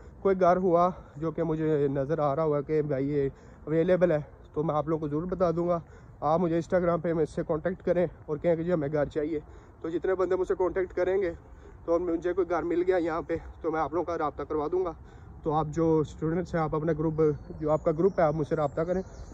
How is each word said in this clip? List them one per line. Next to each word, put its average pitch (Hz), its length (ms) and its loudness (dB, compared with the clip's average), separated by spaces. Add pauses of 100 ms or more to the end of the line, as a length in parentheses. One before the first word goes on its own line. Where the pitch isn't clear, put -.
(220)
कोई 196 120 4
घर 180 220 4
हुआ 180 360 4 (260)
जो 160 140 -4
कि 165 100 -4
मुझे 156 480 2
नज़र 143 300 -2
आ 147 140 2
रहा 160 120 0
हुआ 147 140 2
कि 151 220 0
भाई 139 220 -2
ये 139 260 0 (360)
available 170 460 4
है, 151 120 0 (300)
तो 151 80 -2
मैं 151 120 0
आप 151 140 -2
लोगों 160 120 -2
को 156 80 -4
ज़रूर 156 180 -4
बता 180 260 0
दूंगा। 170 300 0 (420)
आप 156 160 4
मुझे 170 200 2
Instagram 170 420 2
पे 170 120 0
मुझसे 165 280 0
contact 170 400 -2
करें 180 260 2 (200)
और 151 100 -2
कहें 170 180 2
कि 165 80 -2
जी 175 60 0
हमें 151 200 0
घर 147 180 0
चाहिए, 151 340 -4 (400)
तो 165 80 -6
जितने 185 240 0
बंदे 180 220 2
मुझसे 180 180 0
contact 180 380 -2
करेंगे 180 440 0 (540)
और 170 100 4
मुझे 170 320 -2
कोई 180 120 0
घर 170 200 -2
मिल 175 180 2
गया 190 140 2
यहाँ 165 260 0
पे, 160 180 -4 (220)
तो 165 80 -2
मैं 160 100 0
आप 147 140 -2
लोगों 170 100 0
का 170 100 -4
राब्ता 156 300 -4
करवा 151 240 -2
दूँगा। 175 260 -2 (500)
तो 160 80 -2
आप 151 140 0
जो 160 380 2
students 165 500 -4
हैं, 170 80 0
आप 156 120 -2
अपना 160 180 0
group, 156 240 -2 (440)
जो 151 100 0
आपका 156 220 2
group 185 280 2
है, 165 60 6
आप 151 80 2
मुझसे 160 220 -2
राब्ता 151 280 -2
करें, 180 180 -2 (320)